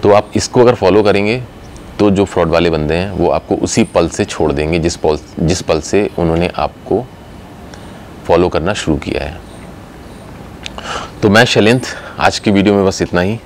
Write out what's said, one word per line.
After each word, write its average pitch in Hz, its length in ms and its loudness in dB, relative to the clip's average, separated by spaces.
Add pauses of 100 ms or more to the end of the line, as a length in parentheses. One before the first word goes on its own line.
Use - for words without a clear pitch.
तो 101 100 6
आप 104 220 2
इसको 117 260 0
अगर 120 140 6
फॉलो 98 280 4
करेंगे 104 380 0 (580)
तो 104 120 4
जो 98 140 2
fraud 87 240 0
वाले 85 200 4
बंदे 78 260 0
हैं 95 160 -2
वो 87 200 0
आपको 80 260 0
उसी - 280 0
पल 87 240 0
से - 160 -4
छोड़ 78 260 -2
देंगे 76 280 0
जिस 82 180 -2
पल, 76 220 0 (200)
जिस 85 220 0
पल 80 200 0
से 98 360 0
उन्होंने 85 400 0
आपको 92 480 -4 (1200)
फॉलो 87 220 4
करना 85 240 -2
शुरू 80 240 -2
किया - 260 -4
है। 76 160 -10 (1800)
तो 110 80 4
मैं 107 160 6
शैलेंद्र, 120 420 2 (320)
आज 92 200 0
की 110 120 0
वीडियो 101 240 4
में 98 100 4
बस 95 160 0
इतना 87 200 0
ही। 104 240 -2